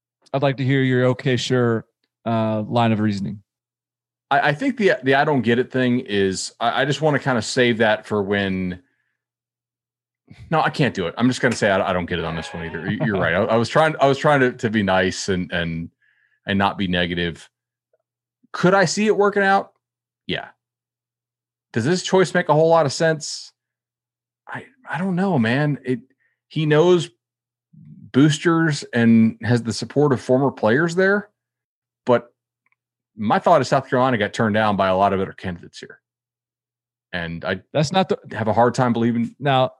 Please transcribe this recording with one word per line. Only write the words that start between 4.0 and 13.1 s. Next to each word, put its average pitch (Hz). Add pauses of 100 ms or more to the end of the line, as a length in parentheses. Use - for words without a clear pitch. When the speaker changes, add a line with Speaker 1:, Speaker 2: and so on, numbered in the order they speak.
Speaker 2:
I, -
I 151
think 247
the, 190 (100)
the 185
I 143
don't 147
get 117
it 120
thing 127
is, 98
I, 117
I 139
just 143
wanna 151
kinda 123
save 120
that 107
for 104
when, 95 (1700)
no, 160
I -
can't 120
do 92
it. 82
I'm 117
just 127
gonna 120
say 110
I, 95
I 92
don't 87
get 85
it 82
on 82
this 82
one 82
either. 82
You, 104
you're 101